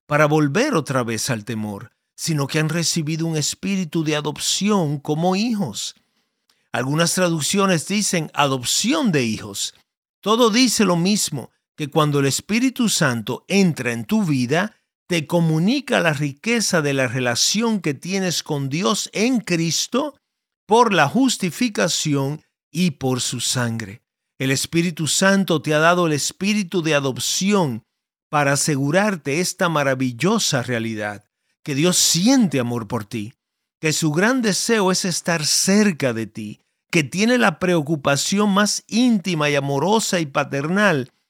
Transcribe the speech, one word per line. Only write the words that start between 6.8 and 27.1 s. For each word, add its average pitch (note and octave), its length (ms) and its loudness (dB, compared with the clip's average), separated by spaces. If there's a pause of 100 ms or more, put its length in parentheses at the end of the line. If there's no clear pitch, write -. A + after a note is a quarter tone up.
traducciones F3+ 720 2
dicen F#3+ 460 -2
adopción E3+ 800 0
de C3+ 140 2
hijos. G2+ 500 -6 (460)
Todo A3+ 280 4
dice A3+ 360 4
lo F3 100 4
mismo, E3+ 560 -2 (240)
que D3 140 -8
cuando D3 300 2
el C#3 60 2
Espíritu A#3 640 0
Santo B2 600 -2
entra E3 420 2
en A#2 140 -6
tu G#3+ 180 0
vida, D3+ 540 0 (300)
te E3 200 -2
comunica F3 720 2
la E3 140 2
riqueza D#3+ 680 -2
de C#3+ 120 0
la C3 160 2
relación E3 720 0
que D3+ 120 -2
tienes F#3 480 -4
con C#3 280 -4
Dios F#3+ 440 -2
en A3+ 280 0
Cristo F3+ 720 -2 (500)
por A3+ 280 4
la D3 160 4
justificación F3 1300 0 (300)
y F3 200 0
por B2+ 280 -2
su A#2+ 220 -6
sangre. A2+ 600 -4 (380)
El C3+ 100 -2
Espíritu E3 560 -2
Santo F#3+ 560 2
te D3+ 120 -2
ha D3+ 60 2
dado F3 280 4
el D3+ 60 0
espíritu F#3+ 680 -2
de D#3 140 2
adopción C#3 880 0 (460)